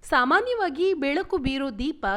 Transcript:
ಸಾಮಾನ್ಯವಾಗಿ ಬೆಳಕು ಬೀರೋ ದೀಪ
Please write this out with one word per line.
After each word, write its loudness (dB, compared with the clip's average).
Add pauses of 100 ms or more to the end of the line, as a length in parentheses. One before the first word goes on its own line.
ಸಾಮಾನ್ಯವಾಗಿ 2
ಬೆಳಕು -2
ಬೀರೋ -2
ದೀಪ -6 (120)